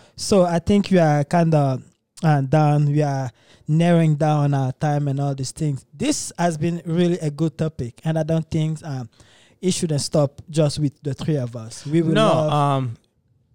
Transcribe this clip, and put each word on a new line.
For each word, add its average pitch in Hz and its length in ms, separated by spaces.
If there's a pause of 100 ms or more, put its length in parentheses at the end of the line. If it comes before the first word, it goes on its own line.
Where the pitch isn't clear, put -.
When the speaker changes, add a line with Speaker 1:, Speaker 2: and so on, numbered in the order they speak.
(160)
Speaker 1:
So 196 280
I 170 160
think 202 320
we 180 80
are 147 240
kinda, 151 580 (420)
uh, 151 180
done. 147 500
We 151 100
are 135 300 (360)
narrowing 165 480
down 147 380
our 135 200
time 147 340
and 139 140
all 139 120
these 135 180
things. 147 420
This 233 440
has 175 200
been 170 280
really 175 340
a 156 120
good 156 260
topic, 131 460
and 160 160
I 156 40
don't 160 280
think, 156 320
um, 131 260 (520)
it 185 140
shouldn't 151 260
stop - 480
just 151 300
with 147 240
the 139 100
three 151 240
of 120 180
us. 113 300
We 156 160
will 165 140
Speaker 2:
No, 220 180
Speaker 1:
love 156 180
Speaker 2:
um, 139 460 (580)